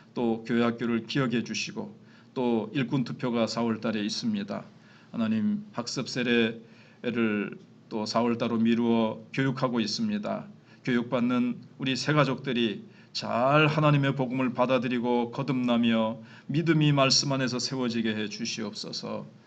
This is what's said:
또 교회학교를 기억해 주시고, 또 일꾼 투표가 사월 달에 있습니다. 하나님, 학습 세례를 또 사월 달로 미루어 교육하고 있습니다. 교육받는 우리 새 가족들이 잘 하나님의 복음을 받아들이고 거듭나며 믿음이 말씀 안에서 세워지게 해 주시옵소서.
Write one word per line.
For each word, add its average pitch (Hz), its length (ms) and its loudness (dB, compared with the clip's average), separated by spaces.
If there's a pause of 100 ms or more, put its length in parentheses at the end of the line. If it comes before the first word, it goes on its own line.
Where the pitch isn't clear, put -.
(140)
또 113 300 0
교회학교를 117 640 0
기억해 123 360 0
주시고, 107 540 -8 (380)
또 120 380 0
일꾼 139 300 0
투표가 117 440 -2
사월 113 320 -2
달에 110 240 -2
있습니다. 104 600 -4 (480)
하나님, 107 600 0
학습 120 380 -6
세례를 117 1500 -2 (320)
또 110 160 -4
사월 117 320 0
달로 117 200 -2
미루어 113 640 2 (100)
교육하고 131 460 0
있습니다. 104 680 -4 (360)
교육받는 120 800 0 (160)
우리 131 180 -2
새 143 180 0
가족들이 127 720 2 (260)
잘 127 560 2
하나님의 147 480 4
복음을 131 380 -2
받아들이고 123 760 2
거듭나며 117 880 0 (300)
믿음이 156 440 4
말씀 139 400 4
안에서 131 280 -2
세워지게 117 560 -2
해 107 120 -4
주시옵소서. 107 1000 -8 (200)